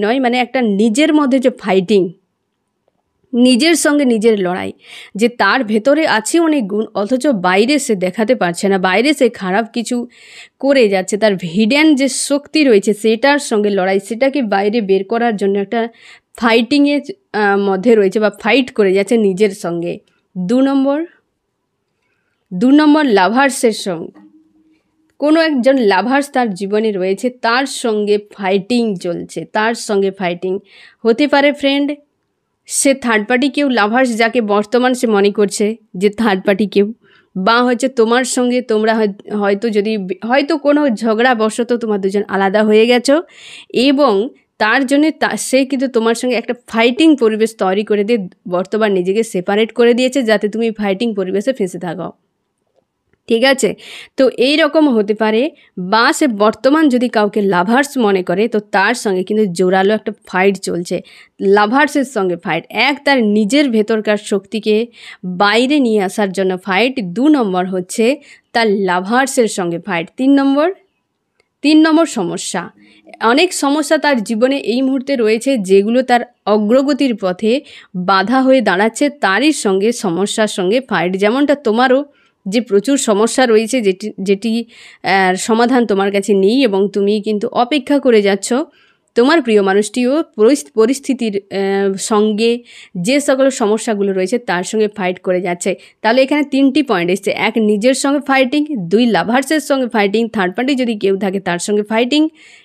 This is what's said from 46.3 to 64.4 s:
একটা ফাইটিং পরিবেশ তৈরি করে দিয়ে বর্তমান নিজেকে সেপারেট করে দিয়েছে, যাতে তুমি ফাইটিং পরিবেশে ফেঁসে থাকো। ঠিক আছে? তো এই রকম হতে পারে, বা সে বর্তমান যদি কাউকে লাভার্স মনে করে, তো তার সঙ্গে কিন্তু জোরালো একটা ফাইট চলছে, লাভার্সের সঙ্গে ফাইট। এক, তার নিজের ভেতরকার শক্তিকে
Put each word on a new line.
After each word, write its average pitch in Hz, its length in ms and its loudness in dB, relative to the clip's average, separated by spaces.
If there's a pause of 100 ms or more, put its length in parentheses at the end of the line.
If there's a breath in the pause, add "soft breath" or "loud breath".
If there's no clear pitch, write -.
একটা 233 180 -6 (120)
ফাইটিং 254 560 2
পরিবেশ 220 360 0
তৈরি 196 320 0
করে 208 140 0
দিয়ে 233 160 0 (280)
বর্তমান 190 500 -2
নিজেকে 190 240 -2 (100)
সেপারেট 202 400 -2
করে 240 220 2
দিয়েছে, 254 280 0
যাতে 214 260 0
তুমি 226 220 -4
ফাইটিং 214 440 -2
পরিবেশে 196 380 -2
ফেঁসে 185 260 -4
থাকো। 170 320 -8 (1200)
ঠিক 233 240 0
আছে? 220 220 -2 (440 loud breath)
তো 262 100 4
এই 269 280 0
রকম 302 400 2
হতে 214 180 0
পারে, 220 360 0 (280 soft breath)
বা 220 340 2
সে 311 140 0
বর্তমান 254 600 2
যদি 247 200 0
কাউকে 208 340 0
লাভার্স 208 560 0
মনে 202 240 2
করে, 196 260 -2
তো 226 120 -2
তার 208 340 0
সঙ্গে 190 280 -2
কিন্তু 214 300 0
জোরালো 190 420 2
একটা 214 180 -6 (140)
ফাইট 190 320 0
চলছে, 175 440 -6 (380 loud breath)
লাভার্সের 220 640 2
সঙ্গে 185 320 -4
ফাইট। 170 340 -6
এক, 254 340 -2
তার 277 180 2
নিজের 220 480 2
ভেতরকার 214 460 0
শক্তিকে 214 720 -2 (380 loud breath)